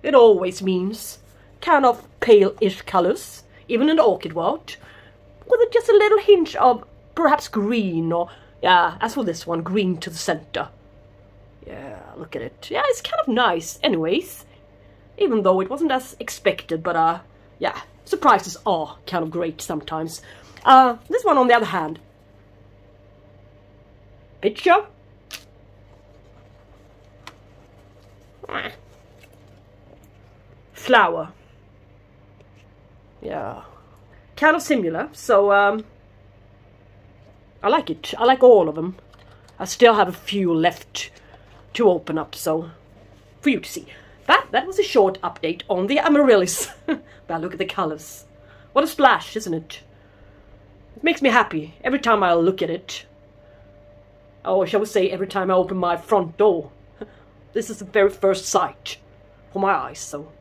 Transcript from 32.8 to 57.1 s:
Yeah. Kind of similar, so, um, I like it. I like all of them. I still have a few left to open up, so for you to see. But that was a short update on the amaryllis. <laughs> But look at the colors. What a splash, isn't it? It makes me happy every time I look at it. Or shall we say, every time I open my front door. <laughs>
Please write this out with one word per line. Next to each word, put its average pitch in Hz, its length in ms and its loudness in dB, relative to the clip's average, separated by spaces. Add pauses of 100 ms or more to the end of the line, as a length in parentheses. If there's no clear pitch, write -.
Yeah. - 420 -12 (720)
Kind 311 220 2
of 311 40 -6
similar, 208 520 -2
so, 202 400 2
um, 202 320 2 (1800)
I 202 60 0
like 294 200 0
it. - 280 -12
I 226 80 0
like 262 180 4
all 208 240 8
of 151 80 -8
them. 170 220 -8 (600)
I 196 60 -12
still 233 300 4
have 190 160 2
a 185 40 -10
few 185 400 -4
left - 560 -4 (640)
to 226 140 4
open 160 280 -2
up, - 180 -8
so 165 340 -6 (680)
for 294 100 -2
you 233 120 -2
to - 80 -18
see. - 180 -16 (400)
But 381 240 2
that 277 160 -4
was 381 100 -6
a 415 60 0
short 190 380 0
update 175 480 -8
on 190 180 -2
the 277 120 0
amaryllis. 262 720 2 (160)
<laughs> 320 140 -6 (280)
But 165 140 -6
look 180 120 -8
at 170 60 -16
the 185 60 -4
colors. - 600 -8 (480)
What 294 100 2
a 311 40 -2
splash, 254 480 0
isn't 196 180 -8
it? - 280 -12 (1160)
It - 60 -12
makes 330 180 -2
me 269 80 2
happy 165 540 0
every 269 160 -2
time 220 220 2
I 175 120 2
look 180 280 0
at 165 80 -2
it. - 360 -12 (1400)
Or 185 240 0
shall 202 140 0
we 214 40 -4
say, 202 240 0
every 190 180 -6
time 190 220 -4
I 185 60 2
open 185 220 0
my 175 180 -2
front 175 420 -2
door. 190 340 2 (280)
<laughs> - 80 -16 (460)